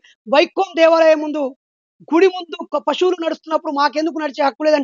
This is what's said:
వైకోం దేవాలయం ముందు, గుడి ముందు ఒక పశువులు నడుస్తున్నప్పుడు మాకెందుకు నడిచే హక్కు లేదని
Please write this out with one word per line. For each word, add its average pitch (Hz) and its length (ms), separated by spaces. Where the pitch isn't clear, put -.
వైకోం 359 420
దేవాలయం 330 420
ముందు, 294 360
గుడి 349 140
ముందు 349 360
ఒక 294 240
పశువులు 349 380
నడుస్తున్నప్పుడు 320 460
మాకెందుకు 294 480
నడిచే 294 260
హక్కు 277 180
లేదని 302 200